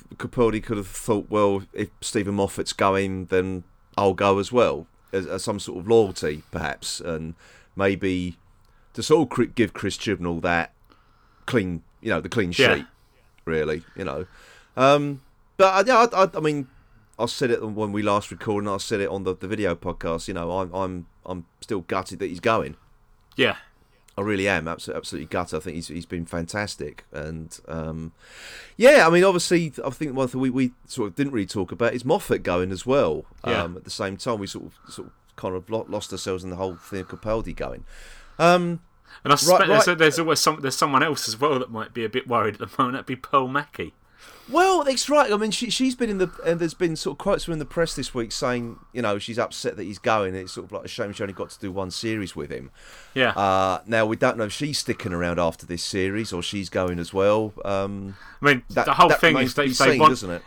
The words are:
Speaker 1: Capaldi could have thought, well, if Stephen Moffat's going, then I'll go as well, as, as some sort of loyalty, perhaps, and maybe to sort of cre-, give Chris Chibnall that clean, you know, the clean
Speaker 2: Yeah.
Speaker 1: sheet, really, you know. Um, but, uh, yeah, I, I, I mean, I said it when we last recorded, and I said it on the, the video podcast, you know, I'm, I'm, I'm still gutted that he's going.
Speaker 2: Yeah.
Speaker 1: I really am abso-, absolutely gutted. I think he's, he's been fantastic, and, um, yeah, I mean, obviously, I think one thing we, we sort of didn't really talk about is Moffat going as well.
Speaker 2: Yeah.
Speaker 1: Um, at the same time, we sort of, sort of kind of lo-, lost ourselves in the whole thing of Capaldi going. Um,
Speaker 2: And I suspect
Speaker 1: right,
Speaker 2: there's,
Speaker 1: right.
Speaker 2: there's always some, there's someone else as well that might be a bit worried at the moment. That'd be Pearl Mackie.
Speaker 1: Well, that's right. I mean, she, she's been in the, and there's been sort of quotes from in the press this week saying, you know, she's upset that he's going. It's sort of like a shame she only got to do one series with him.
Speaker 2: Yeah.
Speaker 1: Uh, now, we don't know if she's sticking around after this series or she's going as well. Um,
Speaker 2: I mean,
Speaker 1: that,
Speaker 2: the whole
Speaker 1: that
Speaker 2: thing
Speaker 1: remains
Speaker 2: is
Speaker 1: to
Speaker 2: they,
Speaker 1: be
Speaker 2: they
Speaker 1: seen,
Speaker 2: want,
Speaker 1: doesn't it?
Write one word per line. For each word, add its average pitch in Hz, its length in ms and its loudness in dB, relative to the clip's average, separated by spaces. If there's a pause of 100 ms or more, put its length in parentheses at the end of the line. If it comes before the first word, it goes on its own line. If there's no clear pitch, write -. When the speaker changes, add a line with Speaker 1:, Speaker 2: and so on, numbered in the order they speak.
(140)
Speaker 1:
Capaldi 110 480 0
could 113 140 -4
have 101 100 -6
thought, 104 420 -2
well, 101 440 2
if 104 160 -4 (120)
Stephen 101 340 -2
Moffat's 98 380 -2
going, 95 540 0
then 92 380 0 (320)
I'll 98 180 4
go 98 240 4
as 98 140 -4
well, 85 340 2 (260)
as, 95 140 -2
as 87 180 -6
some 104 160 -4
sort - 200 -10
of 90 80 -10
loyalty, 95 640 2
perhaps, 80 480 -6
and 80 340 -8 (420)
maybe 92 640 -2 (560)
to 117 80 -8
sort 156 200 4
of 127 80 0
cre-, 120 140 2 (100)
give 107 180 2
Chris - 260 -6
Chibnall 87 440 -4
that 85 300 0 (720)
clean, 92 360 0 (180)
you 110 100 -4
know, 85 100 0
the 85 80 -6
clean 90 280 0
Speaker 2:
Yeah. 113 200 6
Speaker 1:
sheet, 71 100 -6 (580)
really, 78 380 -2 (140)
you 95 80 -6
know. 76 220 -6 (500)
Um, 143 440 2 (360)
but, 190 180 6
uh, 196 120 4
yeah, 240 260 6
I, 190 120 4
I, 185 100 2
I 165 60 -6
mean, 147 260 -2 (520)
I 117 80 0
said 120 260 0
it 107 120 0
when 107 280 -4
we 104 100 -2
last 104 300 0
recorded, 104 360 -2
and 98 60 -2
I 98 40 -4
said 104 220 -2
it 95 100 -2
on 95 140 -6
the, 92 120 -2
the 95 120 -12
video 98 280 0
podcast, 85 500 -6
you 98 80 -6
know, 85 240 -6
I'm, 90 160 -4
I'm, 92 320 -4 (180)
I'm 90 220 -10 (140)
still 98 220 -6
gutted 92 360 -6
that 95 80 -4
he's 85 140 -8
going. 90 360 0 (600)
Speaker 2:
Yeah. 123 200 2 (600)
Speaker 1:
I - 60 -4
really 101 260 0
am 87 160 0
abso-, 80 320 -8
absolutely 78 320 -8
gutted. 90 280 -4
I 78 40 -4
think 80 160 -10
he's, 85 100 -10
he's 80 200 -10
been 85 200 -6
fantastic, 85 840 -8
and, 80 440 -10 (120)
um, 80 420 -8 (640)
yeah, 240 300 8
I 165 40 6
mean, 175 120 6
obviously, 175 500 2 (120)
I 139 60 -4
think 131 260 -6
one 135 100 0
thing 127 140 -4
we, 131 100 0
we 127 220 0 (140)
sort 110 220 -4
of 87 60 -12
didn't 139 200 -2
really 101 120 0
talk 92 240 -4
about 113 240 -2
is 123 100 -8
Moffat 131 380 0
going 92 300 0
as 92 120 -8
well. 107 420 0 (200)
Speaker 2:
Yeah. 110 160 0
Speaker 1:
Um, 87 140 -6
at - 80 -18
the 92 60 -16
same 98 260 -6
time, 113 240 -4
we 98 80 -8
sort - 180 -12
of, - 260 -20
sort - 160 -14
of - 40 -20 (240)
kind 95 180 -6
of 92 160 -10
lo-, 110 180 -4
lost 101 220 -8
ourselves 92 320 -6
in 92 80 -10
the 90 60 -10
whole 95 180 -4
thing 95 280 -12
of 90 60 -12
Capaldi 107 460 -4
going. 64 300 -10 (560)
Um, 170 400 4 (420)
Speaker 2:
And 135 100 6
I 147 40 6
suspect 156 240 6
Speaker 1:
right, 190 80 4
Speaker 2:
there's, 208 180 6
Speaker 1:
right. 175 120 2
Speaker 2:
there's 156 200 6
always 160 220 2
some, 156 220 2
there's 131 140 -4
someone 143 280 4
else 151 240 -2
as 110 100 -6
well 139 220 2
that 123 100 -6
might 110 240 -10
be 117 100 -2
a 110 40 0
bit 127 180 -4
worried 110 280 2
at - 60 -12
the 110 160 -8
moment. 127 180 2
That'd 127 120 -8
be 131 100 -4
Pearl 131 300 2
Mackie. 131 480 -6 (560)
Speaker 1:
Well, 349 320 4
that's 269 280 0
right. 285 200 4
I 208 60 2
mean, 214 140 0
she, 208 180 -4
she's 254 260 0
been 240 140 -2
in 196 100 -2
the, 180 120 0 (140)
and 170 140 2
there's 170 160 -2
been 165 220 0
sort - 180 -6
of - 40 -20
quotes - 260 -2
from 170 80 -4
in 160 60 -4
the 143 80 -6
press 165 280 -2
this - 200 -6
week 117 180 -4
saying, 120 460 -4 (140)
you 120 100 -6
know, 104 160 0
she's 110 200 -8
upset 110 380 -4
that 101 80 -8
he's 98 140 -10
going. 104 360 0
It's 92 180 -10
sort 92 140 -12
of 92 60 -18
like 98 140 -8
a - 20 -12
shame 104 240 -8
she 110 100 -8
only 98 120 -6
got - 160 -8
to - 100 -20
do 101 100 -8
one 92 200 -6
series 110 440 -6
with 73 160 -8
him. 65 200 -12 (440)
Speaker 2:
Yeah. 127 160 2
Speaker 1:
Uh, 95 560 2
now, 110 200 2
we 110 100 -2
don't 123 220 2
know 110 60 -2
if 104 80 -6
she's 147 260 -4
sticking - 340 -4
around 87 260 -2
after 85 280 -2
this 85 180 -6
series 101 480 -4
or 87 100 -6
she's 98 280 -6
going 90 280 -2
as 85 140 -6
well. 104 400 2 (120)
Um, 98 520 -6 (240)
Speaker 2:
I - 60 -2
mean, 135 240 4
Speaker 1:
that, 135 160 0
Speaker 2:
the 143 80 4
whole 175 160 8
Speaker 1:
that 151 100 4
Speaker 2:
thing 160 140 6
Speaker 1:
remains 127 160 2
Speaker 2:
is - 40 -6
Speaker 1:
to 147 60 0
Speaker 2:
they, 143 80 2
Speaker 1:
be 127 60 0
Speaker 2:
they 135 180 6
Speaker 1:
seen, 135 80 2
Speaker 2:
want, 151 120 10
Speaker 1:
doesn't 104 180 -6
it? 87 160 -6